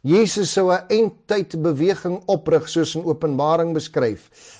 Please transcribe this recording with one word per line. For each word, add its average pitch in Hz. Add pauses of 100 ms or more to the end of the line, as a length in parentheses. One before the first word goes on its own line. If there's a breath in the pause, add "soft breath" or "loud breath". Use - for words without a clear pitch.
Jesus 190
sou 185
'n 180
eindtyd 202
beweging 175
oprig, 160
soos 165
in 160
Openbaring 160
beskryf. 127 (300 loud breath)